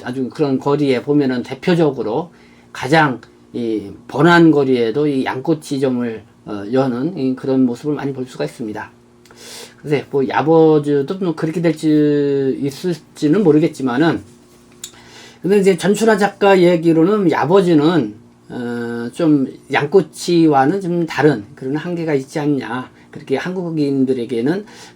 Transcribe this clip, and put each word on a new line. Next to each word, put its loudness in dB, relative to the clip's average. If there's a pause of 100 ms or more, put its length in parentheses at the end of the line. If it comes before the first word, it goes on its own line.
아주 -6
그런 -2
거리에 0
보면은 0
대표적으로 -2 (420)
가장 2 (320)
이 -6 (160)
번화한 4
거리에도 2
이 -2
양꼬치점을, -4 (240)
어, -10 (100)
여는 -2
이 -2
그런 0
모습을 -4
많이 -6
볼 -10
수가 -8
있습니다. -10 (920)
그래서 -2
뭐 0
야버즈도 2
뭐 -4
그렇게 -6
될지 0
있을지는 -2
모르겠지만은, 2 (1200)
근데 2
이제 4
전춘화 2
작가 2
얘기로는 4
야버즈는, 2 (360)
어, -8
좀 2 (260)
양꼬치와는 0
좀 -4
다른 0 (100)
그런 -8
한계가 -4
있지 -4
않냐. -4 (200)
그렇게 -6
한국인들에게는 -2 (300)